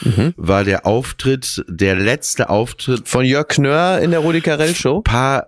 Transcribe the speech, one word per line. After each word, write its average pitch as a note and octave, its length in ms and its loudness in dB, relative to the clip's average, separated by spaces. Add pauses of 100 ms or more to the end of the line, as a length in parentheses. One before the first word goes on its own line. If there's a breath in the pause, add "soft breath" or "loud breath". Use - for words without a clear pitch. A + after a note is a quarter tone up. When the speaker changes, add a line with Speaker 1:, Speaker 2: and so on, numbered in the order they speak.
Speaker 1:
Mhm. A2+ 340 2
Speaker 2:
war G2 260 2
der G2 240 0
Auftritt, C3 800 -2
der F#2+ 280 0
letzte G#2+ 540 -2
Auftritt A#2 580 -2
Speaker 1:
Von B2+ 180 0
Jörg C#3 220 0
Knörr D#3 520 2
in - 100 0
der E3 120 2
Rudi E3 200 0
Carell D#3 320 0
Show? E3+ 280 0
Speaker 2:
Paar C3 460 0